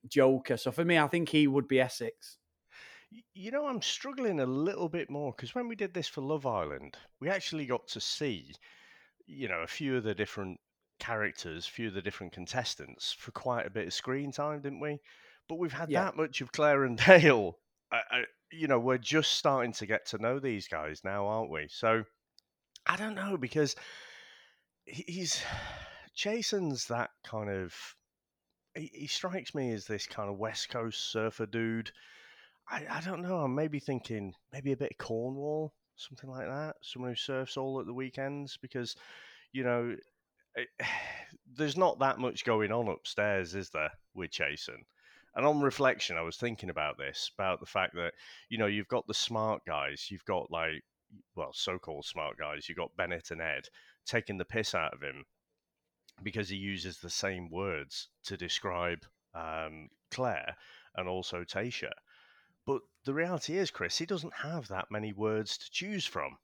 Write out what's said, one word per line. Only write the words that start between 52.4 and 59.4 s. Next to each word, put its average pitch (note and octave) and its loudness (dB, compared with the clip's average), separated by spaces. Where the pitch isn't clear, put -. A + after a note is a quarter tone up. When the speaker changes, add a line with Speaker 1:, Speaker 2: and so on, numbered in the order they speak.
Speaker 2:
you've E2+ -8
got - -6
Bennett F2 -4
and E2 -6
Ed D2 -4
taking A2 -2
the F2+ -4
piss A2 -2
out E2 0
of C2+ -14
him C#2 -10
because G2+ -4
he G2 -4
uses F#2+ -4
the E2+ -12
same F2+ -2
words E2 -4
to G2 -6
describe, F2 -2
um, D#2+ -6